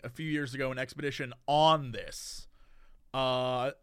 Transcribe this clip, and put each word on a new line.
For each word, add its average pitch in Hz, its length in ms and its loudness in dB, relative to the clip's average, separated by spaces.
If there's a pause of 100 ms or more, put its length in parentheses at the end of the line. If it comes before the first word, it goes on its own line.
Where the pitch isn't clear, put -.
a 120 60 -8
few 160 180 -8
years 147 260 -2
ago 131 160 -2
an 127 80 -6
expedition 135 540 -4 (140)
on 147 460 6
this. - 540 -10 (680)
Uh, 127 560 0 (120)